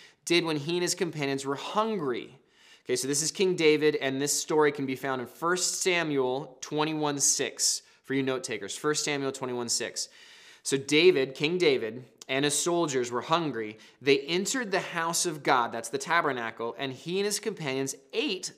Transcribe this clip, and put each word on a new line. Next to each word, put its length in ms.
did 180
when 140
he 160
and 100
his 120
companions 500
were 120
hungry?" 840
Okay, 100
so 100
this 140
is 100
King 240
David, 420
and 220
this 140
story 400
can 140
be 100
found 240
in 60
First 560
Samuel 800
twenty-one 580
six 600
for 100
you 80
note 220
takers. 300
First 300
Samuel 260
twenty-one 380
six. 400
So 160
David, 560
King 240
David, 460
and 200
his 120
soldiers 520
were 100
hungry. 560
They 200
entered 500
the 100
house 460
of 160
God, 300
that's 180
the 80
tabernacle, 800
and 120
he 280
and 80
his 120
companions 560
ate 440